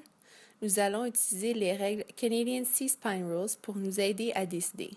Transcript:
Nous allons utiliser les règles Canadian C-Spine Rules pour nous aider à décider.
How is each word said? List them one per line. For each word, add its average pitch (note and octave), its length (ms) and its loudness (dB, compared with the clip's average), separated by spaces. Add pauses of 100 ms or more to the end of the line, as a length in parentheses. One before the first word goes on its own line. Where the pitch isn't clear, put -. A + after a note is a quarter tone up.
(600)
Nous G3+ 160 4
allons G3+ 260 2
utiliser A3+ 520 0
les G3 180 2
règles G3+ 300 -2 (120)
Canadian A#3+ 480 2
C-Spine A3+ 640 0
Rules F3 380 -2
pour G3+ 120 -8
nous G3 240 -2
aider G#3 360 0
à F#3+ 100 0
décider. - 500 -6